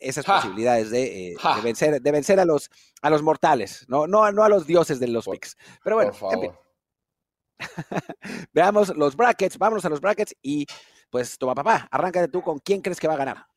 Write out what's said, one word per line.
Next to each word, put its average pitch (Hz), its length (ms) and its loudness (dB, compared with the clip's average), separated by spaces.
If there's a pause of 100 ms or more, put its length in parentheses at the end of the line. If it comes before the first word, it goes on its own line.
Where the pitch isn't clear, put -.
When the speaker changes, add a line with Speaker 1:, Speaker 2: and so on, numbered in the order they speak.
Speaker 1:
esas 131 240 -6
Speaker 2:
¡Ja! 196 160 4
Speaker 1:
posibilidades 110 480 0
de, 98 420 -4
eh, 85 60 -12
Speaker 2:
¡Ja! 156 180 0
Speaker 1:
de 107 60 -4
vencer, 131 400 0
de 139 100 0
vencer 151 260 2
a 190 60 4
los, 156 260 0 (320)
a 143 80 0
los 151 120 4
mortales, 151 680 0
no, 147 200 0
no, 208 260 4
no 208 100 2
a 214 60 6
los 190 180 4
dioses 160 320 2
de 123 80 -2
los 117 160 -2
Speaker 2:
Por, 95 120 -8
Speaker 1:
picks. - 200 -18 (260)
Pero 214 140 -2
bueno, 220 160 2
Speaker 2:
por 98 220 -6
Speaker 1:
en 185 80 -2
fin. - 100 -8
Speaker 2:
favor. - 140 -20 (920)
Speaker 1:
<laughs> - 960 -12
Veamos 196 440 4
los 143 180 0
brackets, 214 420 0
vámonos 202 280 0
a 175 40 0
los 151 120 -4
brackets 202 400 -2
y, 143 240 -4 (440)
pues, 123 280 -6
Toma 127 180 -2
Papá, 160 360 0
arráncate 170 360 0
tú 180 140 -4
con 156 180 -6
quién 196 220 -2
crees 180 180 -6
que - 80 -2
va 156 60 0
a 151 40 -2
ganar. 135 400 -6